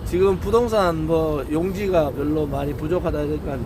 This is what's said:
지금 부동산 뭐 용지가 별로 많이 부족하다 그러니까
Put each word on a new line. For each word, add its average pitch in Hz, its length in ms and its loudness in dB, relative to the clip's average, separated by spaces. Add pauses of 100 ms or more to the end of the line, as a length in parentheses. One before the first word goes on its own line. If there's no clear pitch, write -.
지금 185 340 2
부동산 202 680 2
뭐 156 440 0
용지가 175 600 0
별로 147 360 -2
많이 143 280 -4
부족하다 160 440 -2
그러니까 147 480 -4